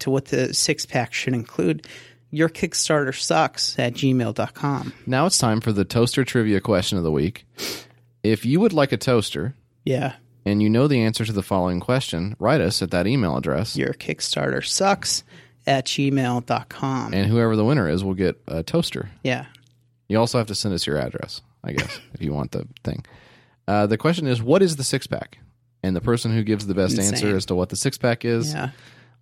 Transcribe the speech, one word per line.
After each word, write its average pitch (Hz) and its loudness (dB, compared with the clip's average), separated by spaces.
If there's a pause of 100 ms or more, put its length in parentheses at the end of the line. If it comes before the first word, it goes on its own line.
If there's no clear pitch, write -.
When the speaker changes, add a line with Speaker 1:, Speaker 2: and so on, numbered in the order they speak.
Speaker 1:
to 135 -4
what 135 0
the - -2
six-pack - -2
should - -2
include, 151 -2 (440)
your 160 2
Kickstarter 147 -2
sucks - 0
at 123 0
gmail 127 2
dot 104 -2
com. 135 -4 (140)
Speaker 2:
Now 131 2
it's 185 2
time 113 2
for 113 0
the 98 2
toaster 120 2
trivia 107 2
question 98 0
of 85 0
the 80 2
week. 76 0 (760)
If 107 2
you 143 2
would 208 4
like 139 4
a 113 0
toaster 113 0 (320)
Speaker 1:
Yeah. 135 0 (320)
Speaker 2:
and 104 4
you 107 4
know 120 6
the 131 4
answer 110 0
to 110 -4
the 98 -2
following 90 0
question, 107 -2
write 131 2
us 90 0
at 85 -4
that 90 2
email 107 2
address. 76 -2
Speaker 1:
Your 135 -2
Kickstarter 139 -4
sucks - -2 (420)
at 135 0
gmail 131 0
dot - -4
com. 127 -4
Speaker 2:
And 95 2
whoever 113 4
the 107 4
winner 120 2
is 92 0
will 95 -2
get 92 0
a 80 -4
toaster. - -2 (140)
Speaker 1:
Yeah. 127 -2 (600)
Speaker 2:
You 107 2
also 117 2
have 110 2
to 104 -6
send 98 -2
us 82 -4
your 73 0
address, - -6 (220)
I - -8
guess, - -8
<laughs> - -16
if - -16
you 71 -4
want 71 -4
the - -6 (160)
thing. - -6 (640)
Uh, 104 2
the 107 0
question 165 0
is, 120 0
what 151 4
is 170 4
the 135 -6
six-pack? - -6 (440)
And 95 0
the 82 -4
person 117 0
who 113 2
gives 104 0
the 98 -2
best 92 2
Speaker 1:
Insane. 101 0
Speaker 2:
answer 104 0
as 95 -2
to 92 -2
what 90 0
the 110 -8
six-pack 123 -2
is 117 0
Speaker 1:
Yeah. 135 -6 (520)